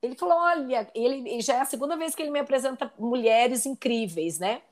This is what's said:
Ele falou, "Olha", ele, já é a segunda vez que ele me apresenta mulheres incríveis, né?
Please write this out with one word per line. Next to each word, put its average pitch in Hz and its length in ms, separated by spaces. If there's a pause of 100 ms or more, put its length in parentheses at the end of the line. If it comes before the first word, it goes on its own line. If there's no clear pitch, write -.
Ele 254 140
falou, 349 200
"Olha", 277 580
ele, 240 480
já 247 140
é 254 40
a 262 40
segunda 285 320
vez 320 180
que - 80
ele 302 80
me 294 100
apresenta 262 580
mulheres 233 680
incríveis, 190 720
né? 196 340